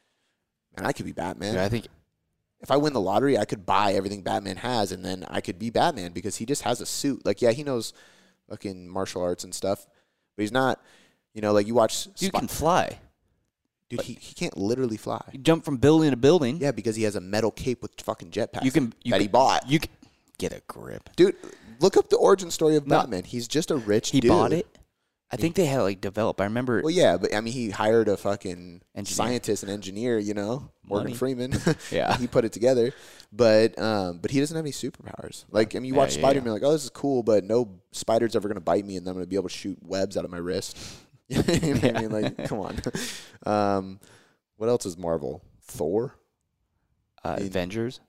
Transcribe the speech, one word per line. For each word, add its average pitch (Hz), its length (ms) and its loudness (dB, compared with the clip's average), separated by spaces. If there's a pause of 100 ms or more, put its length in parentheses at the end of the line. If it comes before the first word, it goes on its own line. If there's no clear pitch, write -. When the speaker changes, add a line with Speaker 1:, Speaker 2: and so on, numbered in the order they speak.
(760)
Speaker 1:
"Man, 98 100 -6
I 131 60 0
could - 140 -8
be 71 60 -10
Batman." 92 420 -6
Speaker 2:
Yeah, 92 100 0
I 101 40 0
think 113 200 -4 (760)
Speaker 1:
If - 80 -4
I 135 60 4
win 147 160 2
the 120 80 0
lottery, 107 380 4
I 104 80 0
could 104 180 -8
buy 98 300 2
everything 98 280 -2
Batman 98 360 -4
has, 113 340 -2
and 90 100 -10
then 90 280 -8
I - 100 -4
could 92 180 -8
be 113 120 -8
Batman 110 420 -2
because 92 240 -8
he 117 80 -8
just 135 160 -4
has 113 220 -2
a - 40 -10
suit. - 380 -4
Like, 101 160 0
yeah, 117 120 6
he 139 120 -2
knows 123 300 -4 (560)
fucking 95 360 -12
martial 92 360 -6
arts 90 220 -4
and 90 100 -16
stuff, 98 320 -4 (500)
but 101 60 -2
he's 107 100 -4
not, 131 260 2 (540)
you 107 80 -12
know, 104 140 2
like, 104 120 6
you 113 80 -4
watch 113 320 2 (120)
Speaker 2:
You 196 100 0
Speaker 1:
Spi- - 100 0
Speaker 2:
can - 100 -4
fly. 156 500 0 (880)
Speaker 1:
Dude, 123 80 -10
Speaker 2:
But - 80 -4
Speaker 1:
he, 123 80 -12
he - 220 -18
can't - 240 -8
literally 110 400 -2
fly. 113 240 -8 (100)
Speaker 2:
You 135 60 -14
jump 160 260 2
from 143 140 -4
building 156 320 6
to 123 80 0
building. 139 400 4
Speaker 1:
Yeah, 143 140 -2
because 110 240 -4
he 110 80 -2
has 104 120 0
a 95 60 -4
metal 104 280 0
cape - 300 -6
with - 180 -14
fucking 98 320 -8
jetpacks 104 340 -4
Speaker 2:
You 131 80 2
can, 127 200 2 (120)
you 120 80 -2
Speaker 1:
that 98 40 4
Speaker 2:
can, 101 60 4
Speaker 1:
he 104 60 0
bought. 107 380 4
Speaker 2:
you 143 140 2
can, - 100 -8 (460)
get - 160 -4
a - 140 -14
grip. - 500 -14
Speaker 1:
Dude, 190 200 6 (440)
look 190 160 4
up - 140 4
the - 80 4
origin 190 320 4
story 156 260 4
of 143 100 0
Speaker 2:
No. 151 120 4
Speaker 1:
Batman. 107 260 -2
He's 120 240 -8
just 151 220 -2
a 165 60 0
rich 107 340 2
Speaker 2:
He 139 100 4
Speaker 1:
dude. 117 80 6
Speaker 2:
bought 110 240 6
it? 165 140 -2 (640)
I 123 40 -6
Speaker 1:
He - 60 -4
Speaker 2:
think 165 120 0
they 190 120 4
had, 135 160 2
like, 95 180 0
developed. 101 400 -2
I 95 40 2
remember 117 380 0
Speaker 1:
Well, 160 80 0
yeah, 139 260 4
but, 92 160 0
I 104 80 0
mean, 113 120 -6
he 117 180 -4
hired 110 380 4
a 98 80 2
fucking 90 640 -6 (160)
Speaker 2:
Engineer. 98 180 -6
Speaker 1:
scientist 113 480 -2
and 98 80 -10
engineer, 104 480 -2
you 104 160 -2
know? 107 380 -6 (100)
Morgan 101 280 -4
Speaker 2:
Money. 120 60 -8
Speaker 1:
Freeman. 127 360 -4 (220)
<laughs> - 180 -14
Speaker 2:
Yeah. 80 240 2
Speaker 1:
He 123 100 -2
put 123 180 2
it 110 80 -2
together. 120 400 2 (400)
But, 110 460 6
um, 95 400 -2
but 107 140 -4
he 143 80 2
doesn't 156 160 -2
have 160 80 -4
any 143 80 -6
superpowers. - 760 -12
Like, 107 280 2
I - 20 -2
mean, 120 80 -8
you 131 80 -2
Speaker 2:
Yeah, 139 60 4
Speaker 1:
watch 135 160 2
Speaker 2:
yeah, 151 60 -4
Speaker 1:
Spider-Man, 135 240 4
Speaker 2:
yeah. 113 80 -2
Speaker 1:
like, 104 100 -4
"Oh, 143 80 4
this 156 100 2
is 123 80 -12
cool, 135 320 0
but 107 220 4
no 104 360 0 (120)
spider's 113 420 0
ever 101 140 0
gonna 101 120 -6
bite 87 240 2
me, 98 120 -8
and 90 100 -8
I'm 92 80 -6
gonna 90 120 -6
be 92 100 -4
able 90 120 -2
to - 60 -12
shoot - 280 -8
webs 98 340 -4
out 85 80 -4
of 87 80 -10
my 87 60 -10
wrist." 90 440 -6
<laughs> - 460 -20
You 127 80 -4
know - 80 2
what 170 180 2
I 165 40 -2
mean? 139 140 0 (200)
Speaker 2:
Yeah. 110 80 -4
Speaker 1:
Like, 107 400 -4
come 120 120 -4
on. - 240 -8
<laughs> - 600 -10
Um, 98 540 0 (560)
what 107 120 -4
else 120 160 0
is 90 140 -8
Marvel? 80 440 -4 (200)
Thor? 98 540 -4 (1080)
Speaker 2:
Uh, 85 40 -4
Speaker 1:
I 85 100 -4
mean, 98 80 -4
Speaker 2:
Avengers? 98 640 -4